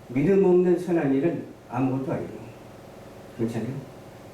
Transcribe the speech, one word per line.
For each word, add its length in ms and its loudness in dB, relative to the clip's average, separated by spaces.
믿음 340 4
없는 360 4
선한 340 0
일은 300 0
아무것도 420 -2
아니에요. 180 -6
그렇잖아요. 360 -4